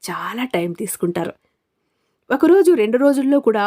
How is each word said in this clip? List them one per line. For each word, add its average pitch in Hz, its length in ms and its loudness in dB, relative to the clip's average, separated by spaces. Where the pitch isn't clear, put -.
చాలా - 400 -10
టైమ్ 175 300 -6
తీసుకుంటారు. 175 580 -6
ఒకరోజు, 339 420 4
రెండు 226 260 2
రోజుల్లో 277 420 2
కూడా 220 280 0